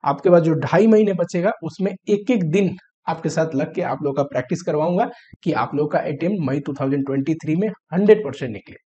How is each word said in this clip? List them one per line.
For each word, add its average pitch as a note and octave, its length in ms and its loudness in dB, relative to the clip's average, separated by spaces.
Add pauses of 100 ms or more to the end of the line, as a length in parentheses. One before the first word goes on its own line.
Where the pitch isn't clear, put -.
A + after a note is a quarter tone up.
आपके C#3+ 260 0
पास F3 120 8
जो D#3+ 200 2
ढाई E3+ 260 4
महीने G#3+ 260 4
बचेगा, F3+ 380 -2 (120)
उसमें F#3 320 -6 (140)
एक G#3 220 0
एक F3+ 200 0
दिन F#3+ 240 2 (320)
आपके D#3+ 220 -4
साथ - 260 -2
लग - 200 -2
के B2+ 60 -4
आप C3 220 -4
लोग C#3 140 -2
का C#3+ 60 0
प्रैक्टिस C#3 380 -4
करवाऊंगा F3 460 0 (360)
कि F3 100 -2
आप - 220 -2
लोग D3+ 160 0
का E3 80 0
अटेम्प्ट D#3+ 480 -4
मई C#3 120 -2
टू C#3+ 140 -8
थाउजेंड C3+ 320 -2
ट्वेंटी C#3 300 -2
थ्री D#3+ 200 -4
में G3+ 120 0 (260)
हंड्रेड G#3 300 6
परसेंट B2 280 -8
निकले - 240 -14 (120)